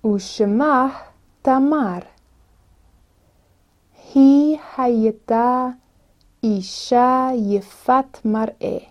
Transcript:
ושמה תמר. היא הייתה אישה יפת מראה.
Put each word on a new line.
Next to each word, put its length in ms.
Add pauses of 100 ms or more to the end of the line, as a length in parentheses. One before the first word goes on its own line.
ושמה 960 (400)
תמר. 560 (2250)
היא 440 (180)
הייתה 920 (760)
אישה 920
יפת 880
מראה. 540 (120)